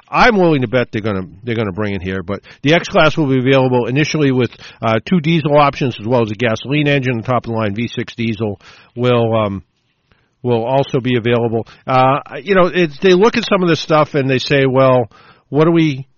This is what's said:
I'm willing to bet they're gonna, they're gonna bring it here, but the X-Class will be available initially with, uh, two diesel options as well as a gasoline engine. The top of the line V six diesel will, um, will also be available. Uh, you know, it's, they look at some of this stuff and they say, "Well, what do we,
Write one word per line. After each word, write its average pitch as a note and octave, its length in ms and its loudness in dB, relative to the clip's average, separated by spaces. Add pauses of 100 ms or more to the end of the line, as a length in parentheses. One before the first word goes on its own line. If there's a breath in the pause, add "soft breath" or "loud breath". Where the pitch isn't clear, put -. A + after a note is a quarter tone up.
I'm G#3 300 2
willing E3 240 4
to B2 60 -2
bet A#2+ 240 -2
they're A2 100 -4
gonna, G2 240 -4 (180)
they're A#2 120 -6
gonna G#2+ 160 -2
bring G2+ 240 -4
it F2+ 80 -8
here, F#2 180 -6
but F#2+ 200 -8 (200 soft breath)
the D3 140 2
X-Class E3+ 420 2
will D3+ 120 0
be C3 100 2
available B2+ 480 2
initially C#3+ 440 0
with, B2+ 200 0 (280 loud breath)
uh, A2+ 240 0
two F3+ 180 0
diesel D3+ 360 0
options C#3 420 0
as G2+ 60 -10
well A#2+ 160 2
as G#2+ 80 -2
a G#2+ 60 -8
gasoline B2 520 -2
engine. C3 300 0
The G#2+ 60 -8
top B2 240 -2
of A#2 40 -6
the A2+ 60 -4
line G#2+ 160 -2
V A#2 140 -4
six - 260 -10
diesel A2+ 460 -4 (360 soft breath)
will, A#2+ 400 2
um, G2 280 -2 (800)
will A#2+ 220 0
also C3+ 340 0
be B2 180 0
available. A#2 480 0 (220 soft breath)
Uh, C3 320 2 (240)
you F#3+ 120 0
know, F3+ 120 2
it's, D#3+ 320 -2
they F#3+ 140 4
look A3 240 4
at A3 100 -2
some G3 160 0
of F3 60 2
this D#3+ 100 0
stuff D3+ 360 0
and C3+ 120 0
they C3 120 0
say, C#3 260 0
"Well, C3 380 4 (460 soft breath)
what D3 160 2
do E3+ 60 4
we, D#3 360 0 (100)